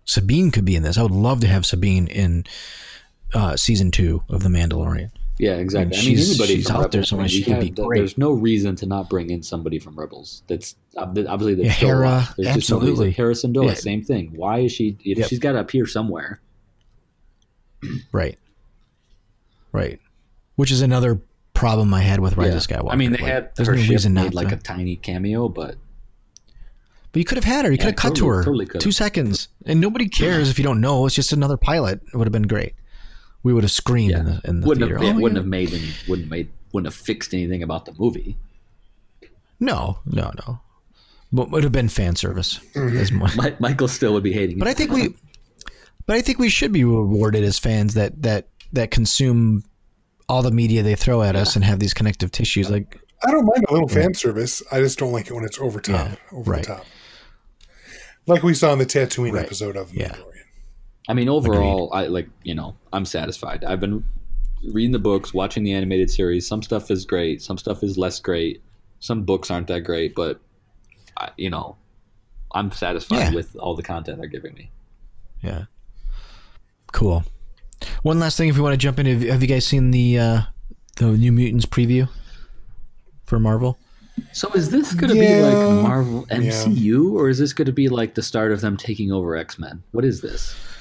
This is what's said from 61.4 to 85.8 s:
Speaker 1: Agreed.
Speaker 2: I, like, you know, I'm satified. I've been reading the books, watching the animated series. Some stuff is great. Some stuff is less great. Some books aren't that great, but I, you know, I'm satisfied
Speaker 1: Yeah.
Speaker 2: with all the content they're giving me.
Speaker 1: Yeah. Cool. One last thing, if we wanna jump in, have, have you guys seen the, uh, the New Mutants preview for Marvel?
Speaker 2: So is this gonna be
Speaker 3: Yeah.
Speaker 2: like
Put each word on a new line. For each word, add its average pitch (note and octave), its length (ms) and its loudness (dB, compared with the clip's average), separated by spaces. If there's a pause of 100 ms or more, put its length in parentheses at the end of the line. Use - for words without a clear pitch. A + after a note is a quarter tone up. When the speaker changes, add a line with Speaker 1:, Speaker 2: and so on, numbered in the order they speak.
Speaker 1:
Agreed. F#2+ 120 0
Speaker 2:
I, - 20 -2
like, E2+ 220 -4 (160)
you F2 100 -6
know, D#2 220 -10 (160)
I'm G2 120 -2
satified. D#2+ 600 -6
I've F#2 160 -2
been G2+ 240 -4 (640)
reading A#2 220 0
the A#2+ 80 2
books, G2 340 0
watching G2 300 -2
the G2 80 0
animated F#2+ 360 0
series. F2+ 380 0
Some G#2+ 160 -6
stuff G#2+ 300 -4
is F#2 120 -2
great. E2+ 380 -2
Some F#2 160 -8
stuff G2+ 240 -6
is G2 160 -2
less F#2 220 -2
great. E2 420 -4 (380)
Some A2 240 -6
books F#2+ 260 -2
aren't F2 160 -4
that F2 140 -4
great, E2 340 -4
but D#2+ 260 -4 (760)
I, - 200 -10
you F#2 140 -6
know, - 240 -10 (800)
I'm G2+ 160 -4
satisfied F2+ 480 -4
Speaker 1:
Yeah. E2+ 160 0
Speaker 2:
with E2 220 -8
all F2 180 -6
the D#2+ 80 -10
content D#2+ 360 -10
they're - 100 -14
giving - 260 -14
me. - 160 -20 (720)
Speaker 1:
Yeah. - 220 -8 (1300)
Cool. F2 320 2 (800)
One D#3+ 160 2
last D#3+ 160 0
thing, D#3+ 120 2
if D3 60 4
we C#3+ 80 4
wanna C#3+ 140 2
jump C3+ 240 0
in, C#3 60 2
have, B2 160 2
have B2 200 2
you C3 60 2
guys B2+ 180 2
seen B2+ 240 4
the, B2 300 4
uh, A#2 220 4 (560)
the A#2+ 120 4
New A2+ 220 6
Mutants A#2+ 340 4
preview B2 420 2 (1160)
for A2+ 160 0
Marvel? A2 360 2 (560)
Speaker 2:
So - 200 -6
is E3 180 2
this C#4 240 0
gonna G3 200 2
be A3 60 6
Speaker 3:
Yeah. G#3 260 8
Speaker 2:
like G#3 360 4